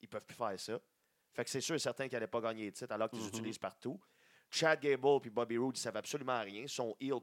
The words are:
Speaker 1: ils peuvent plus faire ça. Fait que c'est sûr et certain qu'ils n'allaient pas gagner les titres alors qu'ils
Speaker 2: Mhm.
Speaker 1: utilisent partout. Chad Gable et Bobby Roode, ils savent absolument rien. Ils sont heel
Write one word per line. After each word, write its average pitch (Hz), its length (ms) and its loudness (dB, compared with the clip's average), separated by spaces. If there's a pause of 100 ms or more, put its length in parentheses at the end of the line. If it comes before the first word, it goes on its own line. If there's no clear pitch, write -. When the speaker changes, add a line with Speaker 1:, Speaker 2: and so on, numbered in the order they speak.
Speaker 1:
ils 110 80 -18
peuvent - 160 -8
plus - 120 -18
faire 104 240 0
ça. 113 180 -2 (560)
Fait 120 100 0
que - 60 -6
c'est 131 120 -2
sûr 160 120 0
et 143 40 2
certain 131 300 -2
qu'ils 123 80 -4
n'allaient 113 100 -2
pas 117 160 -2
gagner 113 220 -2
les 98 80 -4
titres - 200 -10
alors 110 160 2
qu'ils 117 140 -6
Speaker 2:
Mhm. 107 60 -4
Speaker 1:
utilisent 107 300 -4
partout. 123 400 -6 (520)
Chad 156 320 4
Gable 139 420 6
et 117 60 -10
Bobby 117 260 2
Roode, 127 220 2
ils - 20 -4
savent 110 160 -4
absolument 127 460 -2
rien. 104 220 -6
Ils 143 40 -8
sont 117 320 -2
heel 135 220 0